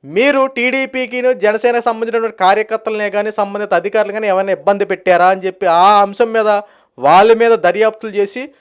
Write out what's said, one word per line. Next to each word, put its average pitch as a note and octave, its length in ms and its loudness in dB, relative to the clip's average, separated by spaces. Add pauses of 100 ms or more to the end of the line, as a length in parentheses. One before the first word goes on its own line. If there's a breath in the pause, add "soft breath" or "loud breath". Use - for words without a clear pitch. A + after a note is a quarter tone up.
మీరు C4 420 0
టీడీపీకిను B3+ 840 -4
జనసేనకు A3+ 520 0
సంబంధించినటువంటి A3+ 520 -4
కార్యకర్తలనే G#3+ 720 -2
కానీ, G#3 220 -4
సంబంధిత G3+ 420 -4
అధికారులు G3+ 380 -2
కానీ A3 160 -4
ఏమైనా F#3+ 240 -2
ఇబ్బంది G3+ 320 0
పెట్టారా F3+ 420 0
అని F#3+ 140 2
చెప్పి F#3 260 -6
ఆ F#3+ 360 4
అంశం G3+ 300 -2
మీద G#3+ 280 0 (380 soft breath)
వాళ్ళ F3 340 6
మీద A3+ 180 2
దర్యాప్తులు G#3+ 600 0
చేసి, G#3 380 -6 (100)